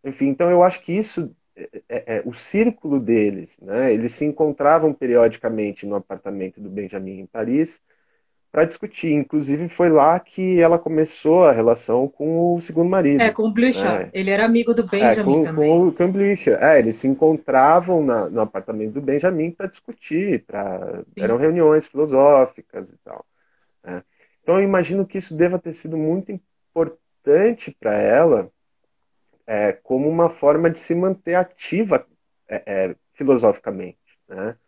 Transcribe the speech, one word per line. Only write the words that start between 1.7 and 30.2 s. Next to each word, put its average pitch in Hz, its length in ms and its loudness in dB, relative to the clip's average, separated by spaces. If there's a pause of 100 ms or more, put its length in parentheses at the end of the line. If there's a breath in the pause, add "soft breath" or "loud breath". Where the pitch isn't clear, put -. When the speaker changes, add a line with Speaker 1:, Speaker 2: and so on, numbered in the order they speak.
Speaker 1:
é, 117 300 -8
é 98 80 -6
o 120 80 -8
círculo 190 680 -2
deles, 104 640 -2
né? 110 320 -2
Eles 113 200 -2
se 151 120 -6
encontravam 151 640 0
periodicamente 113 960 -2
no 101 100 -6
apartamento 98 640 -10
do 101 100 -16
Benjamin 95 500 -12
em 95 80 -16
Paris 123 520 -4 (720)
pra 160 140 2
discutir. 165 460 -8
Inclusive, 147 560 -2
foi 175 220 0
lá 156 300 4
que 185 420 -2
ela 170 160 4
começou 160 640 0
a 151 80 8
relação 117 560 0
com 165 460 -2
o 170 80 -4
segundo 170 260 -2
marido. 156 320 2
Speaker 2:
É, 226 120 2
com 220 160 -4
o 220 40 -2
Blücher. 208 380 0
Speaker 1:
É. 185 240 -4
Speaker 2:
Ele 190 160 -4
era 202 160 0
amigo 233 300 2
do 233 80 0
Speaker 1:
É, - 20 -2
Speaker 2:
Benjamin 202 480 0
Speaker 1:
com, 156 100 2
Speaker 2:
também. 151 280 0
Speaker 1:
com 175 160 4
o, 165 40 2
com 175 140 -2
o 190 60 -2
Blücher. 196 500 0
É, 147 160 6
eles 113 200 2
se 131 100 -4
encontravam 156 960 2
na, 110 240 -2
no 110 120 -4
apartamento 107 520 -6
do 143 80 -8
Benjamin 156 480 -2
pra 190 160 -12
discutir, 185 800 -6
pra, 92 540 -8
Speaker 2:
Sim. - 240 -12
Speaker 1:
eram 117 140 0
reuniões 156 500 2
filosóficas 135 1040 0
e - 120 -20
tal, - 220 -20 (580)
né? 90 200 -14 (400)
Então, 175 140 0
eu 196 60 2
imagino 190 400 0
que 196 140 -8
isso 190 180 -12
deva 175 220 0
ter 165 160 -10
sido 160 240 -10
muito 170 340 -4
importante - 1500 -2
pra 104 200 -2
ela, 113 520 2 (960)
é, 104 240 0
como 131 360 -4
uma 165 220 0